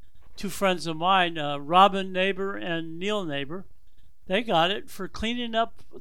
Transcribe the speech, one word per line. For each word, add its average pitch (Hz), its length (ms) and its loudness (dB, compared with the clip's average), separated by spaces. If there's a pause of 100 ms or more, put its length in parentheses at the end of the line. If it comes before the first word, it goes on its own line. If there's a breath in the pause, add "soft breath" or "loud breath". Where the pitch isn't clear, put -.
(360)
two 202 140 -6
friends 175 380 2
of 160 100 -2
mine, 175 400 4
uh, 147 200 -2
Robin 190 540 6
Neighbor 196 440 -2
and 165 440 -4
Neil 202 260 -2
Neighbor, 147 400 -4 (600)
they 190 160 2
got 180 280 4
it 170 180 -6
for 185 180 -8
cleaning 233 480 -4
up 233 260 0 (200)